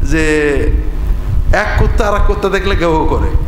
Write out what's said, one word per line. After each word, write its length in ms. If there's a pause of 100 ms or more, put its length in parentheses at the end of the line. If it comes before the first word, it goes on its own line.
(120)
যে 120 (1300)
এক 120 (140)
কুত্তা 280
আর 80
এক 120
কুত্তা 220
দেখলে 260
কেউ 160
কেউ 180
করে 180 (200)